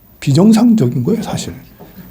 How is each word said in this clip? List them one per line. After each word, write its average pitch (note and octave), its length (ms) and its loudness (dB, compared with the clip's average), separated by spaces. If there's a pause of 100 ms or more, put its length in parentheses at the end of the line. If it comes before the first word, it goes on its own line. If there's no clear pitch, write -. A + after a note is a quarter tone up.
(200)
비정상적인 E3+ 840 2
거예요, A3 180 -4
사실. - 320 -10 (580)